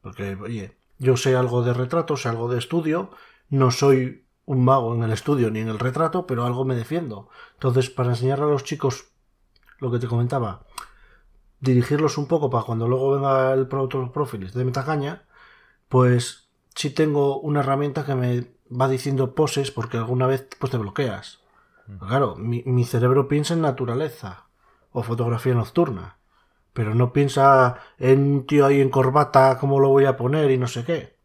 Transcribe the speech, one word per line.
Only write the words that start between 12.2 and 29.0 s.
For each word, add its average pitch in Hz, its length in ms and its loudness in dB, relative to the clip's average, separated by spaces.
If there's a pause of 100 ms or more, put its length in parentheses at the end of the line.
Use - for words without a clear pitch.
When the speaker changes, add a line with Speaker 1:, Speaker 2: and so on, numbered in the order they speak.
Speaker 1:
poco 147 220 0
para 120 140 -2
cuando 117 240 -4
luego 131 240 0
venga 135 420 2
el 131 140 0
Pro 135 200 -4
Tour 131 240 -6
Profiles 104 420 -6
de 127 120 -2
Metacaña, 139 580 -4 (640)
pues 123 600 2 (260)
sí 143 160 -6
tengo 143 480 0
una 147 200 -2
herramienta 139 460 -2
que 139 100 -2
me 123 320 -2 (220)
va 127 180 0
diciendo 131 480 -2
poses 139 360 0
porque 113 260 -6
alguna 127 300 0
vez, 131 200 -2 (120)
pues, 127 120 -4
te 127 60 -4
bloqueas. 104 600 -6 (480)
Speaker 2:
Mm. 101 100 -18
Speaker 1:
Claro, 107 380 -2
mi, 117 300 -6
mi 123 200 2
cerebro 127 420 2
piensa 147 280 -2
en 165 60 0
naturaleza 131 840 -6 (440)
o 113 120 -6
fotografía 117 500 -2
nocturna, 120 640 -2 (560)
pero 110 220 -4
no 123 160 2
piensa 135 680 4 (200)
en 135 220 4 (140)
un 135 140 -2
tío 147 180 6
ahí 139 160 4
en 131 80 4
corbata, 135 720 4